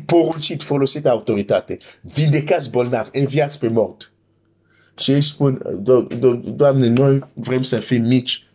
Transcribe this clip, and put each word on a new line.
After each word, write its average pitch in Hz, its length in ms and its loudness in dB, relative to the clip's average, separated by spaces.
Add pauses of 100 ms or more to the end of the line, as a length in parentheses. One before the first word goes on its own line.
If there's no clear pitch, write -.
poruncit, 160 580 0
folosit 143 420 -2
autoritate, 104 720 -2 (240)
„Vindecați 151 680 0
bolnavi, 120 500 -2
înviați 143 400 -2
pe 120 80 -2
mort.” 110 440 -2 (840)
Și - 140 -2
ei 143 100 2
spun, 143 400 -2 (220)
„Do-, 120 340 2
do-, 120 380 0
Doamne, 135 320 4
noi 135 460 2
vrem 123 280 -4
să 123 180 -2
fim 117 260 0
mici, 127 500 0